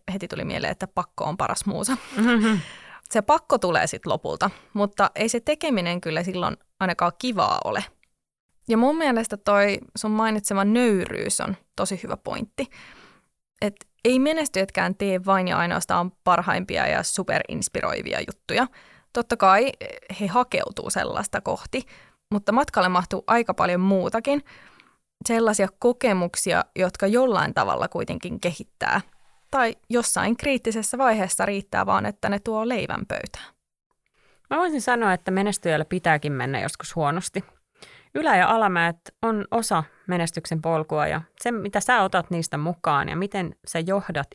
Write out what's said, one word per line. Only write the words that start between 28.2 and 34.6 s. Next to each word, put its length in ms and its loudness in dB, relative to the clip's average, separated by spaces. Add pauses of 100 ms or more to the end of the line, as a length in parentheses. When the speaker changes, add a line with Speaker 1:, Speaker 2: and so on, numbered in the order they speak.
Speaker 1:
kehittää. 600 -4 (500)
Tai 240 0 (160)
jossain 460 0
kriittisessä 640 -2
vaiheessa 480 2
riittää 400 -2
vaan, 200 2
että 220 -4
ne 100 0
tuo 300 -4
leivän 400 -4
pöytään. 460 -10 (960)
Speaker 2:
Mä 60 -2
voisin 260 0